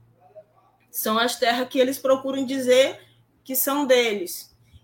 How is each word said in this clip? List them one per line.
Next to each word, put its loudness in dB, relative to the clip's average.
são -2
as 0
terras -2
que -6
eles 2
procuram 0
dizer 2
que -10
são -2
deles. 0